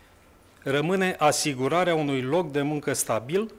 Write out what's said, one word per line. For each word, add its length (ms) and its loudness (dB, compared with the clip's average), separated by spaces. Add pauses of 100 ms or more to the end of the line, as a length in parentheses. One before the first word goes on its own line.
(640)
rămâne 560 0
asigurarea 760 2
unui 280 0
loc 280 0
de 120 -2
muncă 300 -2
stabil 680 -2